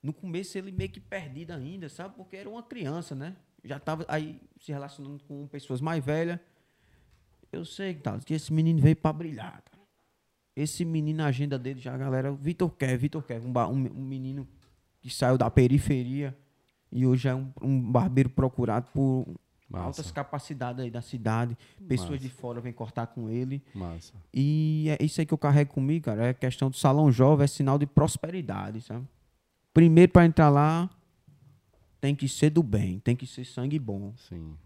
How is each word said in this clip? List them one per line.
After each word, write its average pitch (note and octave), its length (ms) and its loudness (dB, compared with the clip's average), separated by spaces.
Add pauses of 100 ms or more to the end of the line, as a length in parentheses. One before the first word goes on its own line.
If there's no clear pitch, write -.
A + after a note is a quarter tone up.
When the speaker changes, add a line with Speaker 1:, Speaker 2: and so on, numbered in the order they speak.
Speaker 1:
No C#3+ 100 -6
começo F3+ 420 -10
ele F#3+ 160 -12
meio F#3 200 -2
que - 80 -20
perdido D#3+ 520 -12
ainda, D#3+ 380 -12
sabe? F#3 260 -14
Porque F#3 220 -20
era G3+ 100 -16
uma A3 140 -14
criança, E3+ 540 -8
né? D#3 200 -12 (280)
Já C#3 160 -12
tava D#3 280 -8
aí D#3 320 -6 (220)
se - 100 -14
relacionando C#3+ 520 -12
com C#3+ 240 -14
pessoas C3+ 340 -8
mais D#3+ 240 -4
velhas. E3 340 -2 (1120)
Eu E3+ 140 -10
sei, F#3+ 300 -8
Thales, B2 300 -10
que - 80 -6
esse D#3 200 -6
menino D#3+ 260 4
veio D3+ 160 8
pra D#3 180 -2
brilhar, C#3+ 500 -12
cara. - 180 -20 (760)
Esse D3+ 300 -4
menino, D#3+ 380 -2
a D3+ 40 0
agenda C#3 300 -2
dele C3 220 -8
já, B2+ 140 -12
a C3 40 -8
galera, C3 340 -2
"Vitor D#3 380 -2
quer, B2+ 280 -2
Vitor C#3+ 260 -4
quer." A#2 180 -10
Um B2+ 100 -8
ba-, A#2+ 160 0
um, A#2 100 -2
um C3 280 -4
menino C3 420 -10 (540)
que B2+ 80 -18
saiu C3 280 2
da A#2 120 2
periferia C3 880 2 (540)
e B2+ 140 0
hoje B2+ 220 4
é B2+ 80 0
um, C3 160 -8 (100)
um C3 200 0 (100)
barbeiro B2+ 380 4
procurado B2 640 0
por C3 320 0 (420)
Speaker 2:
Massa. F2+ 180 -8
Speaker 1:
altas C#3+ 260 -10
capacidades C3 720 -8
aí A#2+ 80 -8
da A#2+ 100 -8
cidade. A#2 560 -2 (300)
Pessoas G2+ 240 -2
Speaker 2:
Massa. C3+ 120 -8
Speaker 1:
de C3 60 -8
fora A#2+ 320 -10
vêm B2 120 -10
cortar A#2 340 -8
com A2+ 220 -10
ele. C3 340 -6 (100)
Speaker 2:
Massa. F2 400 -12 (200)
Speaker 1:
E D#3 540 0 (120)
é - 40 0
isso D#3 160 -2
aí E3 60 2
que - 80 -2
eu D#3 40 -2
carrego C#3+ 360 4
comigo, D3+ 320 -2
cara. A2+ 220 0
É B2+ 60 0
questão C3 360 -2
do B2+ 80 -10
salão C#3+ 340 4
jovem, C#3 340 6
é - 20 2
sinal C#3 320 0
de D3 80 0
prosperidade, A#2 960 -2
sabe? B2 240 -12 (680)
Primeiro, E3 400 10
pra F3 120 12
entrar D#3+ 220 6
lá, D#3 420 4 (1120)
tem C#3 160 0
que C3+ 140 -2
ser D3 200 4
do D#3+ 140 4
bem, G2+ 360 0
tem A#2+ 140 2
que B2 140 -6
ser B2+ 160 -14
sangue C3 340 -4
bom. G2+ 380 -8
Speaker 2:
Sim. D#2+ 400 -14 (100)